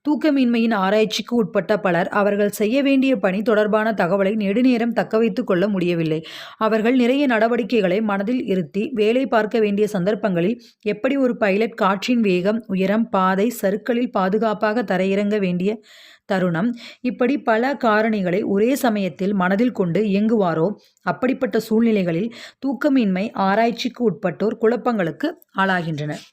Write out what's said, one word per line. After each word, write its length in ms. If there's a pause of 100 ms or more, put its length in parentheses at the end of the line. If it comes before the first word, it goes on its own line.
தூக்கமின்மையின் 720
ஆராய்ச்சிக்கு 600
உட்பட்ட 440
பலர் 280
அவர்கள் 420
செய்ய 320
வேண்டிய 340
பணி 260
தொடர்பான 500
தகவலை 440
நெடுநேரம் 580
தக்க 240
வைத்துக் 300
கொள்ள 200
முடியவில்லை. 560 (340)
அவர்கள் 380
நிறைய 300
நடவடிக்கைகளை 760
மனதில் 440
இருத்தி 480
வேலை 340
பார்க்க 320
வேண்டிய 280
சந்தர்ப்பங்களில் 760 (200)
எப்படி 360
ஒரு 200
பைலட் 360
காற்றின் 480
வேகம், 460
உயரம், 420
பாதை, 520
சறுக்கலில் 500
பாதுகாப்பாக 720
தரையிறங்க 560
வேண்டிய 400 (460)
தருணம், 500 (260)
இப்படி 400
பல 320
காரணிகளை 720
ஒரே 300
சமயத்தில் 580
மனதில் 380
கொண்டு 300
இயங்குவாரோ 720 (280)
அப்படிப்பட்ட 580
சூழ்நிலைகளில் 720 (260)
தூக்கமின்மை 720
ஆராய்ச்சிக்கு 720
உட்பட்டோர் 580
குழப்பங்களுக்கு 680 (260)
ஆளாகின்றனர். 640 (120)